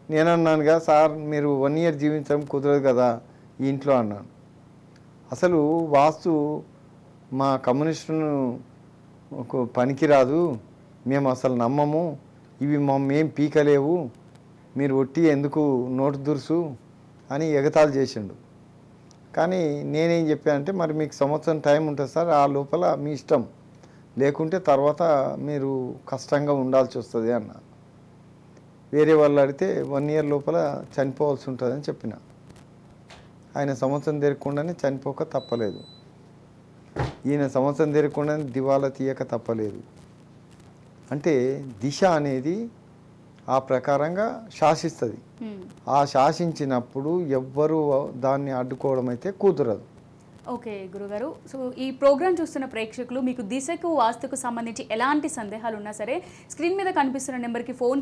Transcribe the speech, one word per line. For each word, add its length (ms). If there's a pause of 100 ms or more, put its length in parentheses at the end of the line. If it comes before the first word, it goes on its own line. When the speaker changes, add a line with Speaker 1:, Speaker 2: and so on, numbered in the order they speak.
Speaker 1:
నేనన్నానుగా, 680
"సార్, 320
మీరు 380
వన్ 280
ఇయర్ 180
జీవించడం 460
కుదరదు 460
కదా 320 (420)
ఈ 80
ఇంట్లో" 280
అన్నాను. 420 (920)
అసలు 260 (280)
వాస్తు 760 (720)
మా 220
కమ్యూనిస్టులను 1040 (720)
ఒక 300
పనికిరాదు, 920 (500)
మేము 220
అసలు 260
నమ్మము, 640 (440)
ఇవి 160
మా-, 240
మేం 260
పీకలేవు, 800 (680)
మీరు 180
ఒట్టి 260
ఎందుకు 680
నోటు 260
దురుసు 580 (560)
అని 200
ఎగతాళి 400
చేసిండు. 420 (1040)
కానీ 480
నేనేం 440
చెప్పానంటే, 440
"మరి 220
మీకు 200
సంవత్సరం 460
టైమ్ 280
ఉంటుంది 220
సార్, 180
ఆ 180
లోపల 500
మీ 160
ఇష్టం, 340 (720)
లేకుంటే 420
తర్వాత 440 (360)
మీరు 560 (140)
కష్టంగా 440
ఉండాల్సి 440
వస్తుంది" 360
అన్న. 180 (1400)
వేరే 200
వాళ్ళు 280
అడిగితే 400
వన్ 300
ఇయర్ 140
లోపల 580 (120)
చనిపోవాల్సి 540
ఉంటుందని 320
చెప్పిన. 300 (1500)
ఆయన 160
సంవత్సరం 460
తిరగకుండానే 540
చనిపోక 500
తప్పలేదు, 560 (1500)
ఈయన 220
సంవత్సరం 440
తిరగకుండానే 520
దివాలా 440
తీయక 360
తప్పలేదు. 580 (1300)
అంటే 540 (160)
దిశ 220
అనేది 640 (800)
ఆ 100
ప్రకారంగా 880 (120)
శాసిస్తది. 580 (240)
Speaker 2:
Hmm. 240 (240)
Speaker 1:
ఆ 160
శాసించినప్పుడు 1160
ఎవ్వరూ 920
దాన్ని 360
అడ్డుకోవడం 580
అయితే 220
కుదరదు. 500 (680)
Speaker 2:
ఓకే 460
గురుగారు, 400 (180)
so 200
ఈ 180
ప్రోగ్రామ్ 500
చూస్తున్న 240
ప్రేక్షకులు 540
మీకు 220
దిశకు 460
వాస్తుకు 480
సంబంధించి 560
ఎలాంటి 380
సందేహాలు 460
ఉన్నా 160
సరే 320 (280)
స్క్రీన్ 260
మీద 80
కనిపిస్తున్న 540
నెంబర్కి 340
ఫోన్ 280